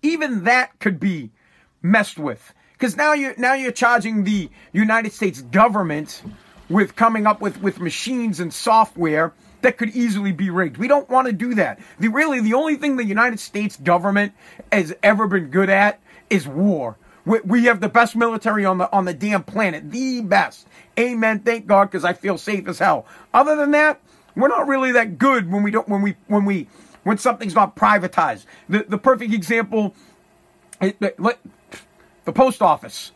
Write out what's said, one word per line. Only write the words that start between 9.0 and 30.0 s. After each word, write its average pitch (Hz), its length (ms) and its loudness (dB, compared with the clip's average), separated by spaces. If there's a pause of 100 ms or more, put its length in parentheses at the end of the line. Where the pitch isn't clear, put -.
that 247 140 4
could 220 140 -4
easily 208 400 -2
be 185 180 -2
rigged. 170 280 -2
We 196 100 -4
don't 285 240 0
wanna 254 220 0
do 226 220 -4
that. 151 260 -2 (180)
The, 190 80 -2
really, 277 320 0
the 220 160 0
only 302 220 0
thing 285 180 -2
the 247 100 -4
United 220 360 -2
States 208 380 -6
government 196 540 0 (380)
has 185 320 0
ever 214 240 4
been 180 240 -2
good 185 180 2
at 196 320 2 (300)
is 185 160 0
war. 147 500 -2 (280)
We, 220 160 0
we 233 240 2
have 233 160 2
the 208 80 -2
best 233 260 2
military 220 500 0
on 185 140 0
the, 180 140 -2
on 196 140 2
the 180 80 -6
damn 202 280 -2
planet. 165 480 -4
The 254 300 -4
best. 196 480 -2 (280)
Amen. 220 440 0
Thank 226 260 -2
God, 196 240 4
'cause 160 140 -6
I 175 80 0
feel 180 260 -4
safe 196 300 -6
as 175 100 -8
hell. 160 280 0 (280)
Other 294 220 6
than 294 160 0
that, 294 280 2 (360)
we're 247 100 2
not - 220 2
really 262 240 0
that 220 260 0
good 240 320 2
when 202 140 0
we 202 80 -2
don't, 220 160 -2
when 202 120 -2
we, 202 140 -2 (140)
when 208 160 2
we, 190 240 -2 (340)
when 214 160 0
something's 226 380 -2
not 202 180 2
privatized. 175 680 0 (240)
The, 208 160 0
the 196 140 -6
perfect 233 360 2
example, 214 600 -2 (840)